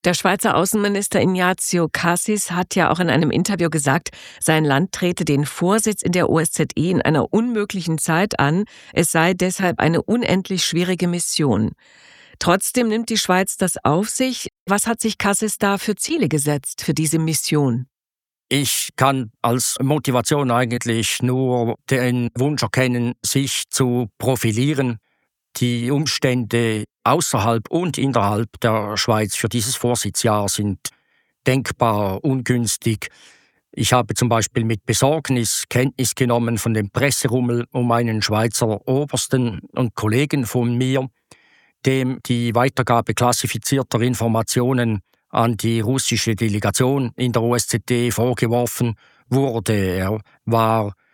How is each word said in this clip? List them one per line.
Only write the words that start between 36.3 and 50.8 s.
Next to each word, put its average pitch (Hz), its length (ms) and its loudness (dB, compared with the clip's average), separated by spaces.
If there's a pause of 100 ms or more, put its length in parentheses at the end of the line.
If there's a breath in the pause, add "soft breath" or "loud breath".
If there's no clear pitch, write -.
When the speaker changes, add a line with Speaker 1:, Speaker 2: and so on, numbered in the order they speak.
Speaker 2:
von 117 160 0
dem 104 160 0
Presserummel 123 800 0
um 123 220 0
einen 117 280 2
Schweizer 110 640 0
Obersten 131 760 -2 (120)
und 120 220 -2
Kollegen 131 500 0
von 120 320 0
mir, 131 320 0 (760 soft breath)
dem 131 400 2
die 120 280 0
Weitergabe 120 600 2
klassifizierter 123 840 0
Informationen 117 1000 0 (280)
an 113 280 0
die 117 240 0
russische 117 560 0
Delegation 117 800 0
in 123 160 -2
der 113 100 2
O 120 140 2
S 113 100 -2
Z - 240 -4
E 120 220 2
vorgeworfen 120 840 0 (340 soft breath)
wurde. 117 460 0
Er 95 460 0 (240 soft breath)
war 113 500 2 (200)